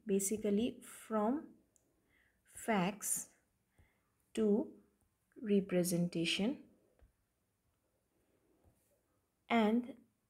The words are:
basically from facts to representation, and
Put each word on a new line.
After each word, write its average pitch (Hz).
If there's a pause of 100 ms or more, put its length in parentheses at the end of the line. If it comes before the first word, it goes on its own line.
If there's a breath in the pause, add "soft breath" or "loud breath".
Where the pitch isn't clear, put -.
basically 208 (300)
from 226 (1120)
facts - (1040)
to 220 (720)
representation, 185 (3000)
and 233 (380)